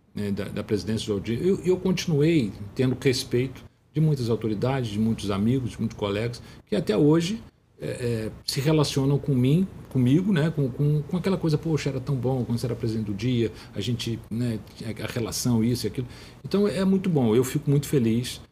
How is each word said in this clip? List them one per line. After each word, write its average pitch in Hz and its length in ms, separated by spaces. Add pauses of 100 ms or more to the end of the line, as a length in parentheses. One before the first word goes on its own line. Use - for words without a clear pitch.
(140)
né, 101 180
da, 98 140
da 98 180
presidência 104 420
do - 20
jornal 101 180
Dia, 117 140
eu, 180 260
eu 185 120
continuei 160 760 (240)
tendo 127 240
respeito 127 640 (300)
de 151 60
muitas 143 300
autoridades, 113 600
de 104 80
muitos 107 320
amigos, 113 400
de - 80
muitos 113 180
colegas, 104 440 (260)
que 208 80
até 208 200
hoje, 170 460 (400)
é, - 60
é, 120 440 (140)
se - 160
relacionam 143 560
com 139 160
mim, 139 340 (220)
comigo, 139 420
né, 160 240
com, 139 140
com, 147 320
com 180 160
aquela 185 200
coisa, 160 200
"Poxa, 151 320
era 135 100
tão 135 160
bom 123 300
quando 117 140
você 127 80
era 120 80
presidente 110 320
do 104 60
Dia, 113 380 (240)
a 107 60
gente, 117 380 (100)
né, 113 300 (440)
a - 80
relação, 117 520
isso 117 220
e - 20
aquilo." 120 200 (380)
Então, 202 220
é 190 180
muito 190 240
bom, 123 260
eu 127 80
fico 147 260
muito 139 180
feliz, 120 520 (120)